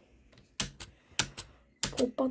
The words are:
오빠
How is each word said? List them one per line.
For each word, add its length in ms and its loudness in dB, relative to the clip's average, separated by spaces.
오빠 300 2